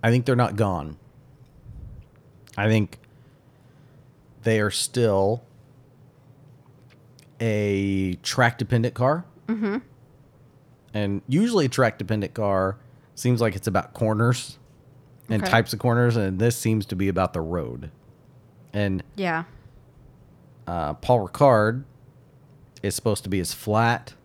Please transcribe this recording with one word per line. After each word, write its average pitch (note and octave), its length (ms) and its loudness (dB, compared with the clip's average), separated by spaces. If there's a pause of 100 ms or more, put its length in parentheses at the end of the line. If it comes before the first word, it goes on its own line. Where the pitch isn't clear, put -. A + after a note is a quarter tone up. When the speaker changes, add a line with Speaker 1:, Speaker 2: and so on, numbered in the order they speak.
Speaker 1:
I A2+ 80 4
think B2 140 2
they're C3 100 2
not A#2 200 0
gone. F2 420 -2 (1600)
I G2+ 100 0
think A2 320 0 (1400)
they A2 180 2
are G#2 100 0
still G#2+ 720 0 (2000)
a G2 760 0
track-dependent A#2 760 0
car. D3 320 0 (220)
Speaker 2:
Mm-hmm. G#3+ 300 -2 (1160)
Speaker 1:
And G2+ 340 -2
usually F#3+ 380 2
a B2+ 40 0
track-dependent G#2+ 640 0
car G2 440 0 (380)
seems B2 260 2
like A2 140 0
it's - 120 -6
about F#2+ 260 -2
corners A2+ 640 0 (720)
and A2 140 0
Speaker 2:
Okay. F#3 80 0
Speaker 1:
types A#2 220 2
of G#2+ 60 -6
corners, A#2+ 360 2
and F#2+ 240 -2
this A#2 180 2
seems A2 300 -2
to - 80 -6
be F#2+ 120 0
about F#2 260 0
the E2+ 80 -4
road. D2+ 500 -6 (800)
And G2+ 300 -2 (120)
Speaker 2:
Yeah. E3+ 280 -4 (1200)
Speaker 1:
uh, E2 280 -4
Paul A#2 320 0
Ricard A#2+ 560 4 (1000)
is G2 140 -4
supposed - 280 -2
to G2 60 -8
be F#2+ 100 0
as F2 140 -4
flat A2+ 600 -2 (120)